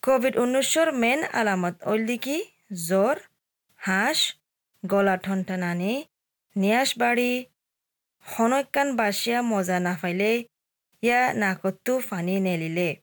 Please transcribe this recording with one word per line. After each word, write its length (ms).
কভিড 300
ঊনৈশৰ 460
মেইন 200
আলামত 360
অল 140
দিকি 320
জ্বৰ, 300
হাঁচ, 400
গলা 340
ঠনঠনানি, 760
নিয়াছ 420
বাঢ়ি, 360
খনৈকান 680
বাচিয়া 460
মজা 380
নাপাইলে 520
ইয়া 180
নাকতটো 640
ফানি 400
নেলিলে। 500